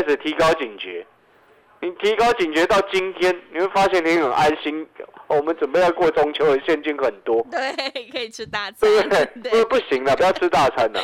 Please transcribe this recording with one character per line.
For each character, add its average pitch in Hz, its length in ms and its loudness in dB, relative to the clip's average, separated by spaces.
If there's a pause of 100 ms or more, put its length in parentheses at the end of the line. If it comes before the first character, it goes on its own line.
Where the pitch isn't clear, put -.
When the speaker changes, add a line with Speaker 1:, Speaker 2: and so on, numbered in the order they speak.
Speaker 1:
始 147 140 0
提 156 160 -6
高 160 200 4
警 123 240 -8
觉， 90 280 -12 (760)
你 175 100 -6
提 202 240 -2
高 233 180 2
警 175 200 -2
觉 165 120 2
到 202 140 4 (120)
今 185 220 -2
天， 180 220 0 (180)
你 156 60 -6
会 190 100 0
发 196 180 2
现 180 180 0
你 165 120 2
很 147 140 0
安 156 300 2
心。 156 260 -6 (400)
哦， 156 100 2
我 147 40 0
们 160 140 -2
准 143 160 -4
备 160 80 2
要 180 120 4
过 170 200 0
中 151 220 0
秋 147 120 0
了， 139 200 2
现 156 180 0
金 151 140 -4
很 131 240 -2
多。 - 280 -2
Speaker 2:
对， 269 220 -4 (400)
可 - 80 -8
以 233 80 -8
吃 220 180 -14
大 208 260 -8
餐。 - 100 -20
Speaker 1:
对 214 200 6
不 175 80 0
对？ 170 160 4 (180)
Speaker 2:
对。 226 200 2
Speaker 1:
不， 220 60 -4
不 262 160 2
行 131 180 -2
了， 135 140 4
不 165 60 4
要 185 100 4
吃 180 160 0
大 160 220 4
餐 113 200 0
了。 101 120 -6